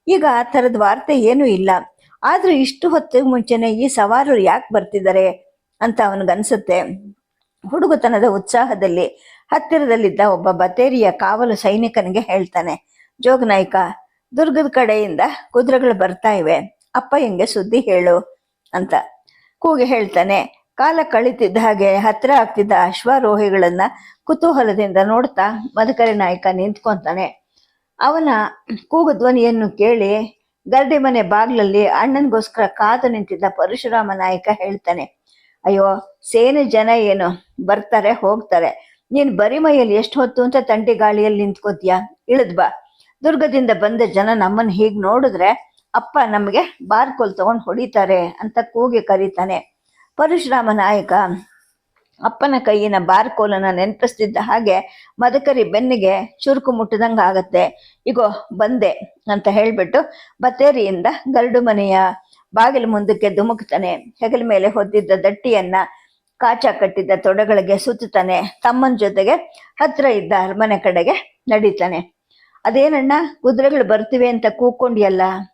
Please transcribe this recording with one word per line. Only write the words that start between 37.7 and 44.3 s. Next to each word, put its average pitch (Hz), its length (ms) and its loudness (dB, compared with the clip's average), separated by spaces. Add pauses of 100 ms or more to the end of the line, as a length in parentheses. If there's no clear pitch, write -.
ಹೋಗ್ತಾರೆ, 226 880 -2 (120)
ನೀನ್ 277 240 0
ಬರಿ 220 220 0
ಮೈಯಲ್ಲಿ 285 360 4
ಎಷ್ಟು 226 260 -2
ಹೊತ್ತು 254 220 0
ಅಂತ 254 180 0
ತಂಟಿ 220 340 0
ಗಾಳಿಯಲ್ಲಿ 214 460 2
ನಿಂತ್ಕೋತೀಯ? 196 540 -2 (340)
ಇಳಿದ್ 233 280 0
ಬಾ. - 340 -2 (340)
ದುರ್ಗದಿಂದ 269 460 0
ಬಂದ 214 300 0 (140)
ಜನ 202 200 0